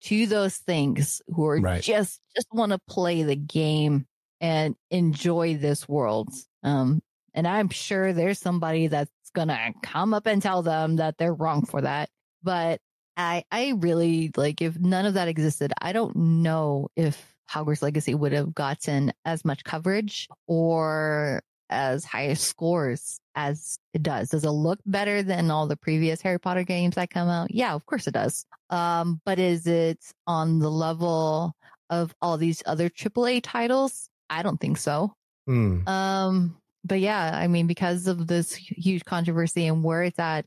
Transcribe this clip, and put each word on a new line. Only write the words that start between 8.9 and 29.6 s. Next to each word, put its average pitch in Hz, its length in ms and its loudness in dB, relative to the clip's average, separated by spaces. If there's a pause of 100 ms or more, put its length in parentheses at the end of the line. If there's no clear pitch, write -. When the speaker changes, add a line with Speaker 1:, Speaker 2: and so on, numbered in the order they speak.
Speaker 1:
gonna 127 380 -2 (100)
come 196 300 0
up 208 120 -2
and 208 160 2
tell 185 200 0
them 160 360 0
that 156 200 0
they're 170 160 0
wrong 156 320 0
for 143 160 -4
that. 143 280 -2 (340)
But 170 360 0 (380)
I, 175 340 -2
I 254 260 0
really, 165 600 2
like, 147 240 0
if 165 180 -2
none 185 260 2
of 196 100 0
that 180 120 2
existed, 156 540 0
I 175 100 -4
don't 226 240 -2
know 160 800 2
if 156 400 -2 (160)
Hogwarts 151 300 -2
Legacy 147 340 0
would 143 160 0
have 147 240 -2
gotten 143 560 0 (140)
as 165 180 -4
much 147 220 -2
coverage 190 640 -4 (180)
or 156 960 0 (260)
as 135 360 -2
high 139 280 -2
scores 165 840 -2 (160)
as 147 420 -4 (160)
it 160 80 -2
does. 135 280 -2
Does 156 160 0
it 151 40 2
look 156 360 0
better 202 380 0
than 175 280 0
all 156 160 0
the 147 100 -2
previous 160 440 0
Harry 180 180 0
Potter 185 240 -2
games 175 320 0
that 180 140 -2
come 175 180 -2
out? 170 240 0
Yeah, 240 220 0
of 147 120 -6
course - 220 -4
it 143 40 -2
does. 107 340 -4 (240)
Um, 170 560 0
but 190 140 0
is 170 280 2